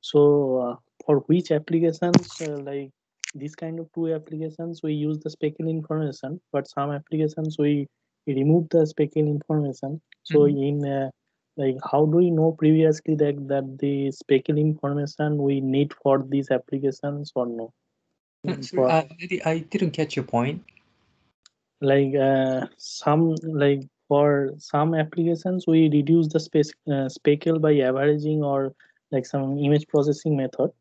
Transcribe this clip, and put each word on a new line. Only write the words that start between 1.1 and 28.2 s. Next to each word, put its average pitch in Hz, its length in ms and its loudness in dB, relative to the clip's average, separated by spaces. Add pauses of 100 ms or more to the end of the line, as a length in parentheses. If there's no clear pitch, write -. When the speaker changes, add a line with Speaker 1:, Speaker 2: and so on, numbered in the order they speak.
Speaker 1:
which 175 240 2
applications, 165 880 0
uh, 151 160 -6
like, 139 340 -10 (440)
this 151 200 -12
kind 165 240 -10
of 160 140 -12
two 165 200 -4
applications, 160 720 -10
we 156 100 -4
use 151 260 -4
the 156 100 -10
speckle 156 400 -6
information, 156 720 -6 (100)
but 139 160 -4
some 143 240 -6
applications 156 680 -4
we 147 280 0 (400)
remove 151 420 2
the 165 160 4
speckle 151 420 -2
information. 147 760 -4 (220)
So - 160 2
Speaker 2:
Mm-hmm. 143 240 4
Speaker 1:
in, 143 220 -2
uh, 139 240 -2 (460)
like, 135 200 0 (160)
how 147 140 4
do 156 120 2
we 175 140 4
know 160 220 2
previously 156 600 4
that, 143 320 0
that 135 320 -4
the 139 320 -2
speckle 139 460 0
information 151 800 -2
we 139 240 0
need 135 320 0
for 135 340 0
these 139 240 -2
applications 143 840 -4
or 123 100 -2
no? 117 260 -10 (760)
Speaker 2:
Uh, 185 60 -4
Speaker 1:
Mm, 135 120 -10
Speaker 2:
sorry, 180 120 -8
Speaker 1:
for 127 120 2
Speaker 2:
uh, 160 140 2 (160)
maybe 180 240 -8
I 160 160 -2
didn't 165 320 -4
catch 156 240 -4
your 131 100 -4
point. 139 380 -2 (1160)
Speaker 1:
Like, 139 340 2
uh, 135 520 0 (100)
some, 160 680 0
like, 143 380 0 (260)
for 143 500 2
some 156 380 -2
applications, 170 720 -2
we 160 220 6
reduce 151 400 4
the 156 100 0
space, 151 340 0 (180)
uh, 135 180 -2
speckle 151 500 0
by 151 200 4
averaging 147 640 0